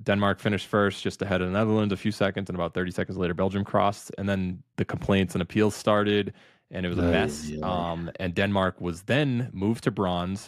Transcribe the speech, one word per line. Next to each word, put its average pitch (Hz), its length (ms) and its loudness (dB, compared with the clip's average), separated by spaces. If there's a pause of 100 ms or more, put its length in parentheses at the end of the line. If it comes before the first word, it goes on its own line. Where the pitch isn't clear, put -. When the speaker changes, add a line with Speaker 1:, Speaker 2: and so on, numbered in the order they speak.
Speaker 1:
Denmark 101 360 2
finished 101 280 -2
first, 101 340 2
just - 180 -4
ahead 92 220 0
of 90 60 -2
the 90 40 -2
Netherlands 107 400 2
a 92 40 0
few 107 160 -2
seconds, 98 360 -2
and 92 80 -6
about 85 180 -2
thirty 90 180 -2
seconds 92 260 -4
later, 87 160 0
Belgium 95 300 0
crossed, 101 520 0
and 98 120 -4
then 92 340 -2 (140)
the - 80 0
complaints 95 500 2
and 87 80 0
appeals 104 320 2
started, 104 580 2 (380)
and 90 160 -4
it - 20 0
was 87 100 -2
a 87 100 0
Speaker 2:
Ay, - 20 4
Speaker 1:
mess. 85 400 0
Speaker 2:
ay, 76 120 -8
ay. 87 300 -2
Speaker 1:
Um, 85 180 -6 (100)
and 90 160 -2
Denmark 98 440 2
was 87 220 -4
then 123 500 0
moved 101 320 0
to 131 60 4
bronze, 92 580 -2